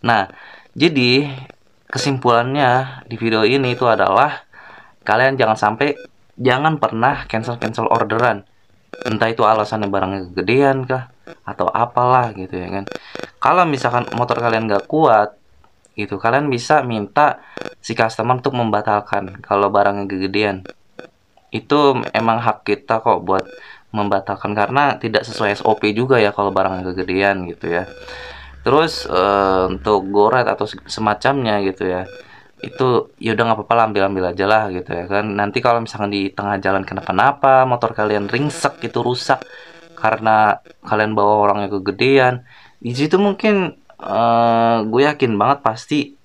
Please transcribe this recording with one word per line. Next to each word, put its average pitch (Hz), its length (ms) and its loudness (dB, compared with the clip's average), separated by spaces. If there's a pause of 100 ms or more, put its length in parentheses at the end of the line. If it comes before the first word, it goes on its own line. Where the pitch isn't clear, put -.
Nah, 110 240 2 (480)
jadi 135 480 2 (640)
kesimpulannya 127 1200 0
di 113 80 -10
video 113 240 0
ini 123 320 2
itu 123 160 0
adalah 107 560 2 (560)
kalian 131 400 2
jangan 110 160 2
sampai, 113 400 0 (400)
jangan 135 400 2
pernah 120 480 0
cancel-cancel 113 640 -4
orderan. 113 560 0 (640)
Entah 110 240 0
itu 120 80 -2
alasannya 107 480 2
barangnya 98 300 -2 (120)
kegedean 131 540 0
kah, 127 240 -6 (400)
atau - 160 -2
apalah 123 720 2
gitu 92 240 -8
ya 90 80 -10
kan. 98 160 -6 (560)
Kalau 170 240 2
misalkan 123 480 -2
motor 117 240 -2
kalian 113 320 0
nggak 101 160 0
kuat 120 480 4 (640)
gitu, 101 240 -6
kalian 135 320 0
bisa 131 320 2
minta 120 560 0 (400)
si 113 160 -6
customer 117 400 0
untuk 131 160 -2
membatalkan 104 880 -2
kalau 101 320 0
barangnya 101 320 2
kegedean. 95 560 -2 (880)
Itu 135 640 2
emang 113 240 0
hak 117 320 -2
kita 113 320 -2
kok 87 240 2
buat 95 200 0 (500)
membatalkan, 101 580 -2
karena 127 480 0
tidak 107 240 -2
sesuai 101 320 -2
S - 80 -12
O 113 80 4
P 107 240 0
juga 127 240 2
ya 104 140 4
kalau 98 180 -2
barangnya 92 400 -2
kegedean 95 560 -2
gitu 85 320 -6
ya. - 80 -10 (720)
Terus, 151 460 0
eh, 95 560 2 (100)
untuk 98 380 0
goret 107 320 4
atau 104 240 -2
se-, - 180 -14
semacamnya 110 800 -2
gitu 95 220 -4
ya, 92 160 -4 (580)
itu - 540 0
ya 113 160 -4
udah 113 160 0
nggak 113 160 0
apa-apa - 100 0
lah, 117 160 4
ambil-ambil 98 460 0
aja 95 100 0
lah 107 240 4
gitu 90 220 -8
ya 87 160 -6
kan. 101 260 -2
Nanti 104 320 -2
kalau 117 160 2
misalkan 107 320 -6
di 98 160 -2
tengah 101 320 -4
jalan 98 220 0
kenapa-napa, 131 840 2
motor 117 320 -2
kalian 104 320 0
ringsek 139 540 -4
gitu, 117 180 -4
rusak 123 400 -2 (560)
karena 110 640 2 (220)
kalian 107 340 0
bawa 104 300 4
orangnya 101 260 0
kegedean, 123 720 2 (400)
di 120 80 -6
situ 151 240 0
mungkin, 202 560 2 (320)
eh, 117 800 2
gue 113 220 0
yakin 135 340 0
banget 131 240 2
pasti 120 360 -2 (260)